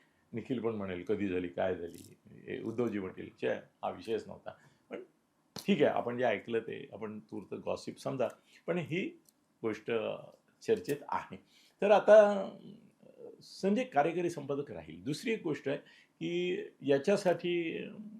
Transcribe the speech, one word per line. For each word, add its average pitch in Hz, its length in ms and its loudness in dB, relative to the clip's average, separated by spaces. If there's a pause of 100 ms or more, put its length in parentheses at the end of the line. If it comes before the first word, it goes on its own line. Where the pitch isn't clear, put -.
(320)
निखिल 117 280 -6
पण 110 140 -2
म्हणेल, 95 280 -6
"कधी 98 260 0
झाली, 90 200 0
काय 95 260 -2
झाली?" 82 420 -10 (100)
हे - 360 -10
उद्धवजी 113 360 -2
म्हणतील, 92 320 -8 (120)
"छे, 123 100 0
हा - 380 -8
विषयच 95 360 -4
नव्हता." 90 240 -14 (400)
पण 302 120 -10 (540)
ठीक 185 260 2
आहे, 131 40 8
आपण 117 320 0
जे 123 60 2
ऐकलं 113 340 0
ते 113 340 -6
आपण 107 260 -10
तूर्त 107 360 -10
गॉसिप 101 440 -6
समजा, 123 300 -2 (380)
पण 175 120 0
ही 175 440 -4 (400)
गोष्ट 110 280 -4 (760)
चर्चेत 110 300 2 (120)
आहे. 90 280 -4 (460)
तर 196 80 4
आता 202 600 8 (920)
संजय 214 420 0
कार्यकारी 170 460 2
संपादक 143 400 -4
राहील. 82 340 -12
दुसरी 151 280 -4
एक 202 100 -2
गोष्ट 147 260 -4
आहे 147 100 -2 (420)
की 175 360 -2 (260)
याच्यासाठी 170 1040 2 (360)